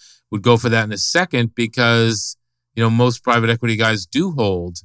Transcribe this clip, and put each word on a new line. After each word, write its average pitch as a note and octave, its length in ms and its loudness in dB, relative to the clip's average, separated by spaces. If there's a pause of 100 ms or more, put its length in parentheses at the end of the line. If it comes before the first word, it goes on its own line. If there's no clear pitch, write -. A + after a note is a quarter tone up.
(300)
would G#2 100 -4
go A#2+ 160 4
for A#2 140 0
that A2 140 2
in G#2+ 80 -8
a G#2 60 -8
second, C3 560 -2
because, A#2 840 0 (360)
you A2+ 80 -2
know, A2+ 60 2
most A#2+ 340 2
private A#2 280 2
equity A#2 260 -2
guys A2 300 0
do F3 260 -2
hold F#2 520 -4